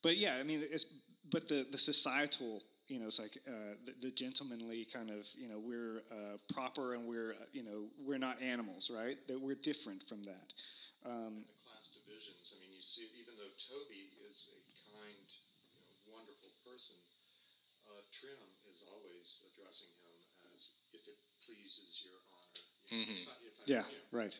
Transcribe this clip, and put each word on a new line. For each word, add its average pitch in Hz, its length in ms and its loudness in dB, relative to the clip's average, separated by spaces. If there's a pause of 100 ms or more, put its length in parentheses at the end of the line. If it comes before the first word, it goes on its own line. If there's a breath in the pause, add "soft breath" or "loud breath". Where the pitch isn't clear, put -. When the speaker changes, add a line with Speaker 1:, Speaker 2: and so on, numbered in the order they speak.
Speaker 1:
But, 165 160 10
yeah, 196 220 8
I 135 40 2
mean, 151 200 4
it's, 151 220 2 (440)
but - 200 4
the, 139 200 6
the 139 80 0
societal, 135 840 6 (240)
you 131 120 0
know, 113 80 0
it's 110 120 4
like, 107 260 -4
uh, 107 300 -4 (100)
the, 131 220 -6
the 127 80 -2
gentlemanly 117 720 0
kind 113 240 -4
of, 104 240 -4
you 123 140 -8
know, 107 100 -4
we're, 113 520 -2
uh, 104 260 -4 (160)
proper 127 420 2
and 120 100 -2
we're, 117 300 2
uh, - 160 -12
you 131 120 -4
know, 107 360 -4
we're 139 180 2
not 127 240 2
animals, 117 480 2
right? 123 280 2 (100)
That 131 120 2
we're 135 200 2
different 117 480 0
from 104 160 -6
that. 92 320 -8 (480 loud breath)
Um, 113 400 -2
Speaker 2:
And - 80 -16
the - 160 -20
class - 240 -14
divisions. 101 640 -12
I 92 80 -16
mean, 95 80 -16
you 95 80 -14
see, 110 400 -4
even 117 160 -14
though 101 240 -10
Toby 107 640 -8
is 104 320 -12
a - 40 -20 (360)
kind, 104 320 -14 (400)
you - 160 -20
know, - 80 -20 (240)
wonderful 104 480 -18
person, 123 320 -10 (960 loud breath)
uh, 104 80 -12 (160)
Trim 135 240 -10 (320)
is 85 160 -18
always 90 640 -10
addressing 92 480 -12
him 85 160 -20 (400)
as, - 160 -12 (240)
"If - 160 -16
it - 80 -20 (240)
pleases - 640 -8
your 90 80 -16 (160)
honor." - 320 -14
You - 0 -
know, - 400 0
Speaker 3:
Mm-hmm. 104 160 0
Speaker 2:
if 87 80 -6
I, - 160 -10
if - 160 -16
I, - 80 -16
Speaker 1:
Yeah, 123 240 8
Speaker 2:
you - 80 -10
know, - 160 -8
Speaker 1:
right. 107 240 2